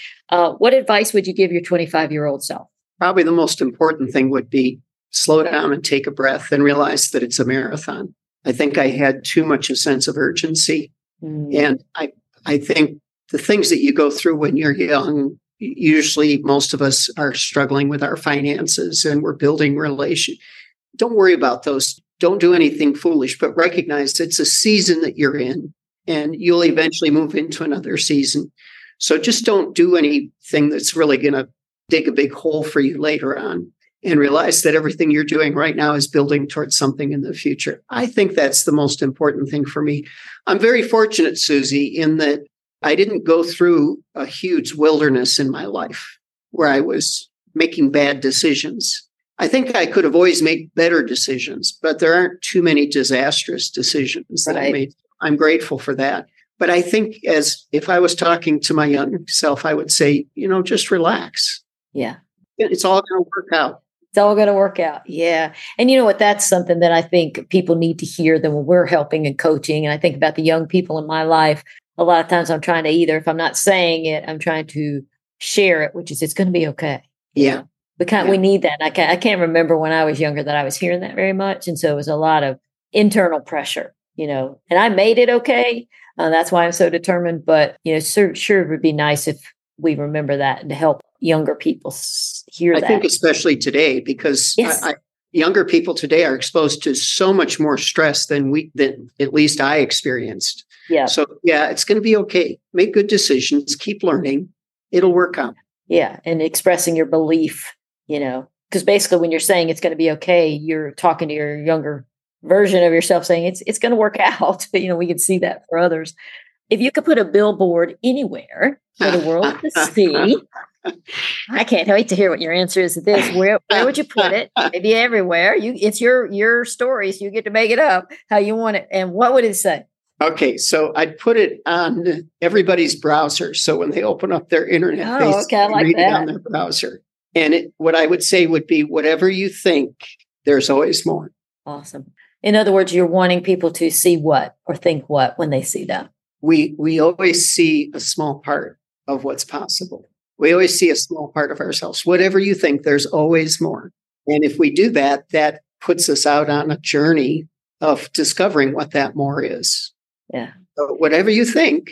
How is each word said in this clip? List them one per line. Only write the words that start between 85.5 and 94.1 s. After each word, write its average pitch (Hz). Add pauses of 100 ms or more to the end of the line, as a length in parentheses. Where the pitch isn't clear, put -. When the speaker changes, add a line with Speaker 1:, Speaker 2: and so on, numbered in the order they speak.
Speaker 1:
Uh, 165
that's 165
why 170
I'm 170
so 170
determined. 170
But, 151
you 160
know, 156
sure, 180
sure, 196
it 156
would 156
be 160
nice 151
if 151 (400)
we 156
remember 147
that 135
and 151
to 143
help 151 (180)
younger 156
people -
s-, -
hear 170
Speaker 2:
I 156
Speaker 1:
that. -
Speaker 2:
think 104
especially 160
today, 135
because 139